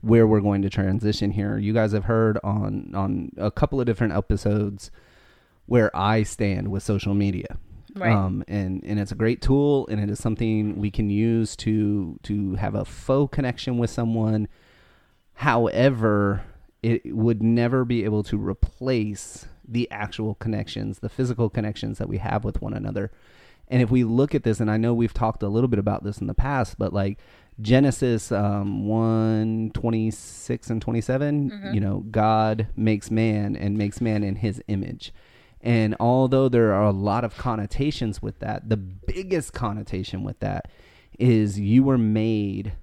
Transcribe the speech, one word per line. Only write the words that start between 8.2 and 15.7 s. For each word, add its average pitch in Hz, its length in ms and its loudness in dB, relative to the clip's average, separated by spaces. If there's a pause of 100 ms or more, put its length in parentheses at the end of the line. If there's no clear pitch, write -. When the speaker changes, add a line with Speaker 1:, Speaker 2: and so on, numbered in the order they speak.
Speaker 1:
and, 92 360 -4
and 104 160 -2
it's 98 120 -4
a - 40 -8
great 113 260 0
tool, 139 460 2
and 107 120 -2
it 101 100 -2
is 107 100 -6
something 110 560 0
we 101 140 -2
can 104 200 0
use 113 460 0
to, 104 680 -2
to 98 300 -2
have 101 200 -4
a 98 100 -2
faux 139 500 -2
connection 123 440 -2
with 117 120 0
someone. 110 580 0 (840)
However, 113 1080 2 (400)